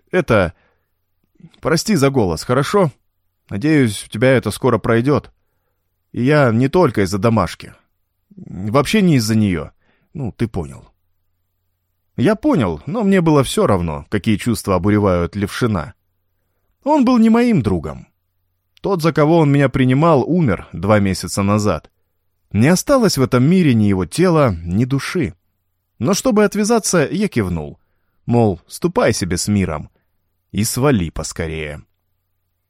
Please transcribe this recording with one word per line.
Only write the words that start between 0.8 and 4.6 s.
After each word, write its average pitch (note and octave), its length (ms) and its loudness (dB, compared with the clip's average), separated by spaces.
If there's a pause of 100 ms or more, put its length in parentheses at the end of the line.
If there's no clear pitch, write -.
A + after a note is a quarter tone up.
Прости E3+ 360 0
за C#3 140 2
голос, G2+ 340 -2
хорошо? C#3+ 480 0 (580)
Надеюсь, B2 560 0
у - 40 -20
тебя B2+ 220 0
это A2+ 200 0
скоро A#2 260 0